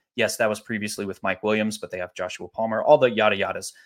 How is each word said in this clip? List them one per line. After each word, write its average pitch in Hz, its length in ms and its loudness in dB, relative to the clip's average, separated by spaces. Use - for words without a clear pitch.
Yes, 110 220 0
that 113 100 2
was 107 120 -2
previously 104 440 -6
with 95 180 -8
Mike 95 200 -4
Williams, 107 360 0
but - 120 -12
they 92 80 -8
have 90 160 -10
Joshua 90 340 -10
Palmer, 110 340 -4
all 147 160 8
the 131 120 4
yada 107 260 2
yadas 95 360 -6